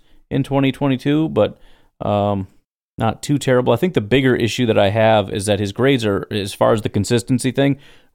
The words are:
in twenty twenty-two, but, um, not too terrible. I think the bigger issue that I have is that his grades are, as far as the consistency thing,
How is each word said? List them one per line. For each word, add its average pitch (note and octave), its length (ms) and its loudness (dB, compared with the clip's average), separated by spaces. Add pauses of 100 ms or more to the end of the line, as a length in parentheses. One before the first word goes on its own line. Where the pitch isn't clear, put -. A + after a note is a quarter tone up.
(300)
in C3+ 140 -2
twenty C#3 280 0
twenty-two, C#3+ 580 -2
but, - 280 0 (440)
um, G2+ 460 -2 (500)
not - 260 -4
too D3 140 -2
terrible. B2+ 340 2
I A2+ 60 4
think F#3 160 -2
the A#2 80 0
bigger B2 340 2
issue A#2+ 300 -2
that G#2+ 120 2
I G2+ 120 4
have A2 400 2
is G#2 160 -6
that G2+ 140 0
his G2+ 120 -4
grades B2 340 0
are, G2+ 240 -2
as G#2 240 -8
far A#2 200 2
as G#2+ 80 -2
the - 80 -4
consistency A#2+ 640 -2
thing, C#3 260 0 (380)